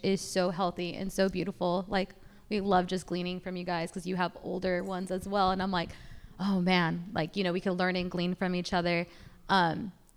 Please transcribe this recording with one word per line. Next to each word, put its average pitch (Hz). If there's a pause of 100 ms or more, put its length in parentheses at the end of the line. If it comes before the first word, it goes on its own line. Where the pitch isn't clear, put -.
is 190
so 185
healthy 180
and 190
so 190
beautiful. 180
Like, 196 (360)
we 208
love 190
just 180
gleaning 180
from 185
you 180
guys 175
'cause 175
you 180
have 175
older 185
ones 190
as 185
well. 196
And 190
I'm 196
like, 170 (480)
"Oh, 190
man, 175
like, 165
you 202
know, 175
we 185
can 190
learn 180
and 180
glean 180
from 180
each 175
other." 175 (420)
Um, 180 (260)